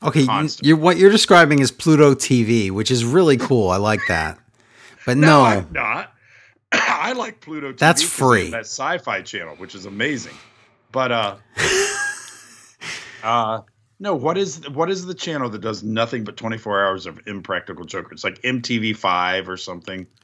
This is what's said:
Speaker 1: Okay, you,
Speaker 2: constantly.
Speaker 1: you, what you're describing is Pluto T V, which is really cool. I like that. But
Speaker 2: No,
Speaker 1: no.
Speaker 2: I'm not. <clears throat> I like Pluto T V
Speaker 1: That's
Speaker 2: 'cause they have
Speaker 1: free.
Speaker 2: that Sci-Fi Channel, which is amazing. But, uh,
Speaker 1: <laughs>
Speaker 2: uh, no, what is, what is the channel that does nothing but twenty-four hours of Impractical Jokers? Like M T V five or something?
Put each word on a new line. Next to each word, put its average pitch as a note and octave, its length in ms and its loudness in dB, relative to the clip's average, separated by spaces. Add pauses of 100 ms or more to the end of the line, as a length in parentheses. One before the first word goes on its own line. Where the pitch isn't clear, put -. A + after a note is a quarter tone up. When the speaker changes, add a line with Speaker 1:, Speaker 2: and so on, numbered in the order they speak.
Speaker 1:
Okay, - 180 0
you, C3 60 4
Speaker 2:
constantly. B2 420 0
Speaker 1:
you, D#3+ 80 6
what E3 200 2
you're F#3+ 140 8
describing E3+ 500 6
is B2+ 120 2
Pluto D3 420 6
T B2 300 2
V, G#2+ 260 2
which G#2 200 -2
is A#2+ 140 2
really D3 320 4
cool. A#2+ 340 0
I F#2 80 2
like G#2 300 0
that. D#2+ 300 -4 (680)
But B2+ 100 0
Speaker 2:
No, D3+ 100 4
Speaker 1:
no. D3 180 8
Speaker 2:
I'm F#2+ 280 0
not. A#2+ 400 -8 (300)
<clears throat> - 300 -14
I F#3 400 -2
like A3+ 280 -8
Pluto D3+ 280 -12
T C3+ 40 -12
V - 60 -18
Speaker 1:
That's E3 240 2
Speaker 2:
'cause - 140 -2
they - 80 0
have C3 60 6 (140)
Speaker 1:
free. E2 60 -8
Speaker 2:
that A2+ 160 -8
Sci-Fi C3 560 -8
Channel, E2 340 -12
which F#2 180 -18
is G2 120 -18
amazing. G#2+ 480 -6 (580)
But, B2+ 180 -2
uh, G#2+ 260 -2 (200)
Speaker 1:
<laughs> - 1700 -6
Speaker 2:
uh, A2+ 380 -2 (400)
no, G3 160 -4
what D3+ 200 -2
is, F3 340 -6
what D#3+ 200 -4
is F3+ 160 -6
the F3+ 80 -12
channel D3 360 -6
that G#2+ 100 -10
does G#2+ 240 -8
nothing A2+ 400 -4
but G#2 120 -12
twenty-four A2 480 -4
hours F#2+ 220 -2
of E2 200 -16
Impractical F2+ 580 -10
Jokers? E2+ 400 -12
Like F#2 180 -8
M B2+ 180 -4
T A#2 180 -4
V A2 140 -2
five F#2 560 -2
or F#2 80 -10
something? F#2 520 -14 (160)